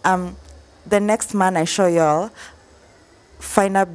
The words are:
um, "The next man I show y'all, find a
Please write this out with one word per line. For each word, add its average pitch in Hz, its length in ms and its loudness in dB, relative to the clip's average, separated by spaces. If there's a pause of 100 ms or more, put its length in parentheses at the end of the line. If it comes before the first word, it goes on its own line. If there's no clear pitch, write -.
um, 180 320 -2 (520)
"The 202 120 2
next 208 360 -2
man 185 200 2
I 160 80 0
show 190 220 0
y'all, 170 460 2 (1040)
find 196 400 0
a 190 180 0